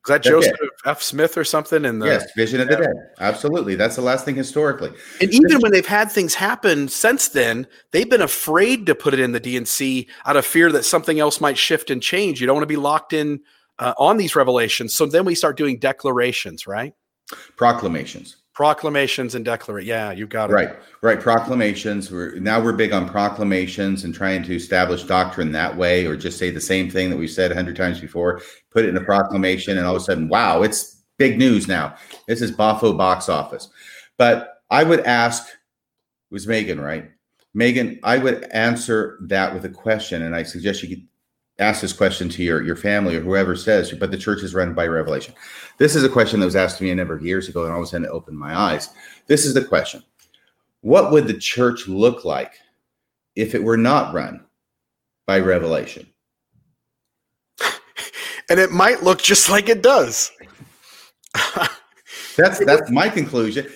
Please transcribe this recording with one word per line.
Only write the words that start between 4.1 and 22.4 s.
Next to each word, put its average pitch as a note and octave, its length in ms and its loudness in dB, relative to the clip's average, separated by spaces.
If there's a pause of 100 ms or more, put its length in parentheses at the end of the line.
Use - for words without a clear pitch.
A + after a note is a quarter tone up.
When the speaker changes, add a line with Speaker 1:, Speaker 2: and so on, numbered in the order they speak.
Speaker 2:
thing C#3+ 100 -4
historically. C3+ 560 -2 (300)
Speaker 1:
And G3 120 4
even D#4 180 8
Speaker 2:
This C#4 100 6
Speaker 1:
when A3 100 4
they've F#3 140 4
had G#3 260 0
things F3 220 0
happen F#3+ 540 0
since A#3 420 0
then, A#2+ 380 0 (240)
they've G3 180 0
been A#3+ 120 4
afraid F#3+ 680 0
to D3+ 80 4
put C#3+ 180 0
it C3 60 2
in B2+ 140 2
the A#2 60 -4
D B2 180 -6
N A#2+ 80 -4
C C3 420 -4 (180)
out C#3+ 120 2
of C3+ 80 2
fear E3 260 4
that D3 120 2
something D#3+ 360 0
else D3 220 0
might C#3+ 160 0
shift - 320 -2
and B2 120 -4
change. F3+ 400 -2
You B2 60 0
don't C3+ 80 4
wanna D3+ 100 0
be D3+ 120 -4
locked D3 360 -2
in, D3 280 -2 (380)
uh, B2 180 -2
on E3 200 4
these F#3 180 -2
revelations. B2 580 2
So D#3+ 120 2
then D#3+ 180 2
we F3+ 120 0
start D3+ 200 0
doing C3+ 240 -2
declarations, B2 880 -2
right? A2+ 260 -8 (640)
Speaker 2:
Proclamations. G#2 800 -2 (180)
Speaker 1:
Proclamations C#3+ 800 0
and A#2+ 120 -8
declara-, A2 380 -6
yeah, A2 280 -6
you G2+ 160 -10
got G#2+ 220 -4
it. G#2 40 4
Speaker 2:
Right, F#2 220 2 (260)
right. G#2+ 180 2
Proclamations. G#2+ 920 0
We're, F2 280 -8
now A2 220 2